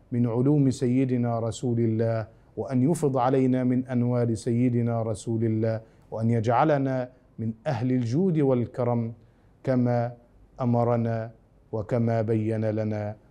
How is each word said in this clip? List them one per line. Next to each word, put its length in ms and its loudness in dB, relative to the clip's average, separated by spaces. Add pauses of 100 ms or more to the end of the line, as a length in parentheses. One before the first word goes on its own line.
(120)
من 160 2
علوم 420 4
سيدنا 680 0
رسول 400 -2
الله، 480 0 (300)
وأن 340 0
يفض 260 0
علينا 460 2
من 220 0
أنوار 480 0
سيدنا 680 0
رسول 420 -4
الله، 380 0 (300)
وأن 180 0
يجعلنا 800 2 (300)
من 140 -4 (140)
أهل 240 -2
الجود 480 0
والكرم 760 0 (500)
كما 480 0 (500)
أمرنا 720 0 (400)
وكما 500 0
بين 440 0
لنا 500 -4 (160)